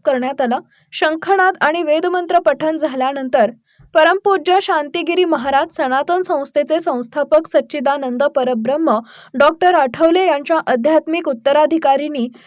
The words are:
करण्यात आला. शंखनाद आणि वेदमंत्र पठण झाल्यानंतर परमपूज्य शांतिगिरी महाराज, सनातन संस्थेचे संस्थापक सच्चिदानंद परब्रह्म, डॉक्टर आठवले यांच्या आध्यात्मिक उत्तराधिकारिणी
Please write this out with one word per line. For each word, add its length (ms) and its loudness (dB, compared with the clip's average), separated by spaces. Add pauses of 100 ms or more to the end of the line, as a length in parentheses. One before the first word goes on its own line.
करण्यात 360 -2
आला. 180 -2 (340)
शंखनाद 680 0
आणि 220 0
वेदमंत्र 560 0
पठण 380 0
झाल्यानंतर 760 -2 (440)
परमपूज्य 680 2
शांतिगिरी 600 -2
महाराज, 520 -2
सनातन 440 -2
संस्थेचे 600 -2
संस्थापक 680 -2
सच्चिदानंद 760 -2
परब्रह्म, 760 0 (360)
डॉक्टर 400 2
आठवले 520 2
यांच्या 400 0
आध्यात्मिक 640 0
उत्तराधिकारिणी 1000 0 (180)